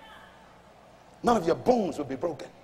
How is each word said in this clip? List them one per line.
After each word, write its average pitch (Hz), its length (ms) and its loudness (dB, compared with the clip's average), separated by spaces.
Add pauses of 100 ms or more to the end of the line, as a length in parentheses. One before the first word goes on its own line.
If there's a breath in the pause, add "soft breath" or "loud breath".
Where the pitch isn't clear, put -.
(1200)
None 226 140 4
of 170 80 -2
your 160 100 2
bones 196 420 0
will 147 80 -4
be 131 100 -8
broken. 160 320 -6 (160)